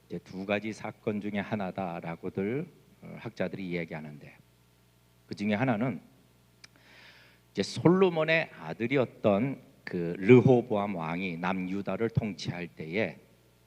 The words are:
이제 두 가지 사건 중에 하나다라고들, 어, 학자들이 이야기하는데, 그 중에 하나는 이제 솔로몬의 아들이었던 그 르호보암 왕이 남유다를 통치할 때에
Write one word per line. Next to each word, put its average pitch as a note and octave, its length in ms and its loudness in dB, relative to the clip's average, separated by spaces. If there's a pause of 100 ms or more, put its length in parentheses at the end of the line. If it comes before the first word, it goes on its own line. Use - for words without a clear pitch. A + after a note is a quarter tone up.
이제 F2 120 -10
두 F#2 260 -10
가지 G#2 280 -2
사건 G#2+ 480 -6
중에 G#2 180 -4
하나다라고들, F#2+ 1300 -6 (340)
어, E2+ 160 -16
학자들이 F#2 520 -8
이야기하는데, D2+ 640 -8 (920)
그 - 100 -12
중에 G#2 180 0
하나는 A2+ 480 0 (1500)
이제 G2+ 120 -2
솔로몬의 E3 840 2 (100)
아들이었던 A#2 1040 0 (240)
그 F2 340 -4
르호보암 A2 760 6
왕이 E2+ 420 -4
남유다를 F#2 720 -2
통치할 F2 580 -4
때에 E2 500 -4 (500)